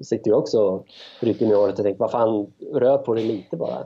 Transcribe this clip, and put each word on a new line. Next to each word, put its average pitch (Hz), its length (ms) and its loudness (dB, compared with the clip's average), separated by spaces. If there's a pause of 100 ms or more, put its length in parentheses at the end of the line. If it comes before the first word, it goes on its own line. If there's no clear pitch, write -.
sitter 107 280 -2
ju 107 40 6
också 143 280 2
och 95 240 -2 (340)
rycker 113 260 0
mig 107 80 4
i - 40 4
håret 98 200 2
och 104 60 -2
tänker, 95 140 0
"Vad 110 120 -2
fan, 110 420 0 (200)
rör 135 260 2
på 123 160 -2
det 113 80 -2
lite 110 340 -6
bara." - 160 -6 (140)